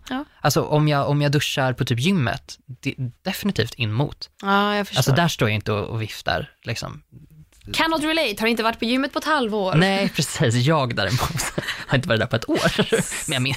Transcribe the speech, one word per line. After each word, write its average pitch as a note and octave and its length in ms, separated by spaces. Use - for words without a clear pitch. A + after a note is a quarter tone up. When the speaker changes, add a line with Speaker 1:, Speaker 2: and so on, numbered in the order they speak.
Speaker 1:
Ja. C4 140
Speaker 2:
Alltså C#3+ 220
om D3+ 260
jag, C#3+ 200
om D3 140
jag C#3+ 100
duschar C3+ 400
på C#3+ 120
typ A#2+ 160
gymmet, D3 680
det, - 280
definitivt - 520
in G#2+ 180
mot. - 380
Speaker 1:
Ja, G3+ 340
jag G3+ 100
förstår. - 120
Speaker 2:
Alltså C3+ 140
där E3+ 160
står - 200
jag G#2+ 60
inte G#2+ 180
och, G2+ 160
och A2+ 140
viftar - 480
liksom. - 400
Speaker 1:
Cannot D#4+ 320
relate, D#4 360
har A3 60
inte A#3 160
varit A3+ 160
på - 60
gymmet C4 280
på D#4 60
ett - 60
halvår. G#3+ 500
Speaker 2:
Nej, F#3+ 340
precis. - 460
Jag C3 420
däremot G2+ 240
<laughs> - 360
har - 80
inte B2+ 120
varit A2+ 120
där G2 60
på - 100
ett - 120
år. D#4 240
Men D3+ 60
jag B2+ 80
min-, C3 140